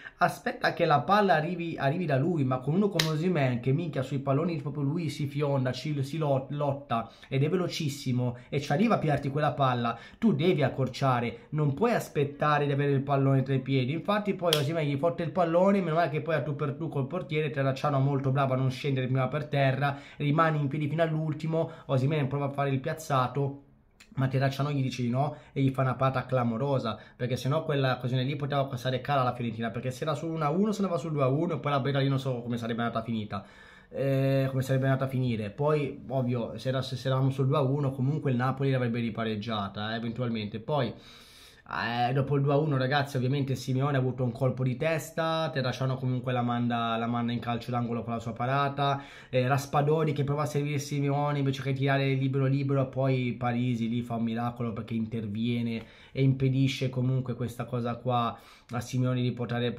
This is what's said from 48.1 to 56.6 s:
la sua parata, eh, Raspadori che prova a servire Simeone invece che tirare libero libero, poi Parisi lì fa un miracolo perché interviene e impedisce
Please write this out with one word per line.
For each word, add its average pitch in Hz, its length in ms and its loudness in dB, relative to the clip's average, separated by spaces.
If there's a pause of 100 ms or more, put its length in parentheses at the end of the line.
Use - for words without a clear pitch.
la 117 80 -4
sua 113 140 -6
parata, 139 680 0 (280)
eh, 127 180 2
Raspadori 147 640 2
che 135 140 0
prova 143 160 0
a 143 60 0
servire 147 320 -2
Simeone 143 580 0
invece 139 240 0
che 139 100 -2
tirare 139 440 2
libero 135 300 2
libero, 139 440 2
poi 131 460 2
Parisi 120 520 0
lì 120 140 0
fa 120 140 -4
un 113 80 0
miracolo 117 500 -2
perché 113 220 -6
interviene 113 840 -2 (300)
e 131 100 -2
impedisce 135 680 4